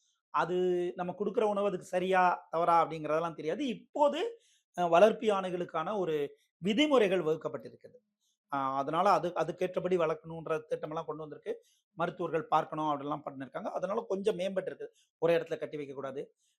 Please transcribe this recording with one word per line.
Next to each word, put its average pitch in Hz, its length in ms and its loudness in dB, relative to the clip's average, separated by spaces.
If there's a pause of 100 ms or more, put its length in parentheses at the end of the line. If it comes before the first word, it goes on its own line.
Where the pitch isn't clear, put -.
(300)
அது 175 680 0
நம்ம 180 240 -6
கொடுக்குற 208 220 0
உணவு 202 260 2
அதுக்கு 180 180 -4
சரியா 180 680 2
தவறா 170 340 4
அப்படிங்கிறதெல்லாம் 156 480 -2
தெரியாது. 170 340 -4
இப்போது, 294 760 0 (360)
அ, 175 100 2
வளர்ப்பு 208 400 6
யானைகளுக்கான 185 680 -2
ஒரு 156 420 -2 (180)
விதிமுறைகள் 208 640 4
வகுக்கப்பட்டிருக்குது. 151 720 -6 (580)
ஆ, 135 220 -2
அதனால 156 360 4
அது, 165 180 4
அதுக்கேற்றபடி 175 680 -2
வளர்க்கணுன்ற 160 720 -2
திட்டமெல்லாம் 165 360 -6
கொண்டு 156 160 -8
வந்திருக்கு. 151 440 -10 (260)
மருத்துவர்கள் 165 540 -2
பார்க்கணும் 156 440 0
அப்படிலாம் 147 360 -4
பண்ணிருக்காங்க. 143 440 -10
அதனால 202 380 -4
கொஞ்சம் 196 320 -2
மேம்பட்டு 190 260 -4
இருக்கு. 143 280 -10 (240)
ஒரே 165 180 2
இடத்துல 160 220 -2
கட்டி 151 200 -8
வைக்க 139 160 -8
கூடாது. 135 420 -10 (240)